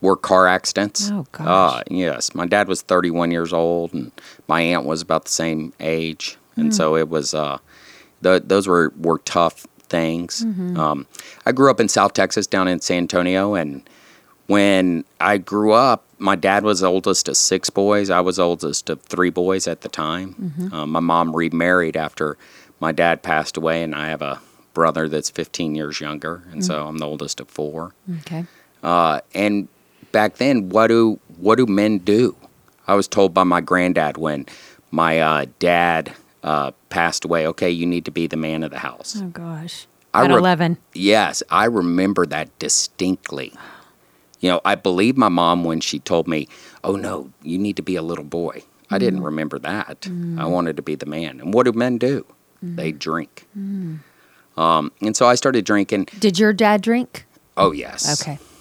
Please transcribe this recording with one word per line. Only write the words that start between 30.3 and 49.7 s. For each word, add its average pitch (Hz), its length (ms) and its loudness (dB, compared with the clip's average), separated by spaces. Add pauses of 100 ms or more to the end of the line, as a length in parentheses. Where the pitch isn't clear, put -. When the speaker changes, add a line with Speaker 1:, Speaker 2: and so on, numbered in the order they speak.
Speaker 1:
then, 123 320 0
what 110 200 4
do, 113 300 4 (200)
what 104 180 4
do 127 100 4
men 104 320 2
do? 104 360 2 (520)
I 95 80 4
was 101 140 2
told 98 240 4
by 92 120 4
my 87 180 4
granddad 85 560 0
when 76 260 -4 (460)
my, 80 300 2
uh, 78 260 2 (120)
dad, 85 540 2 (300)
uh, 73 300 -2 (180)
passed 85 340 -2
away, 82 220 0
"Okay, 87 240 -2
you 85 160 -2
need 87 180 -2
to 80 60 -10
be 82 160 -4
the 78 100 -8
man 80 260 -4
of 73 80 -8
the - 100 -12 (100)
house." - 320 -14
Speaker 2:
Oh, 180 60 -10
gosh. 170 580 -14 (260)
Speaker 1:
I 131 120 4
Speaker 2:
At 139 60 4
Speaker 1:
re- 190 60 6
Speaker 2:
eleven. 175 400 2 (160)
Speaker 1:
Yes, 98 580 2
I 95 140 4
remember 92 640 2
that 76 220 -6 (100)
distinctly. - 920 -4 (880)
You 90 100 2
know, 87 140 0
I 98 100 2
believe 98 420 2
my 113 140 4
mom 85 340 2
when 82 160 -2
she - 180 -6
told 82 300 0
me, 78 180 -4 (360)
"Oh, 98 140 -2
no, 85 340 -8 (120)
you 80 160 -6
need 101 180 -4
to - 60 -6
be 92 140 -4
a 80 60 -4
little 80 220 -6
boy." 82 380 -6 (280)
I - 80 0
didn't 95 220 0
Speaker 2:
Mm. 175 120 -6
Speaker 1:
remember 78 280 -4
that. - 420 -8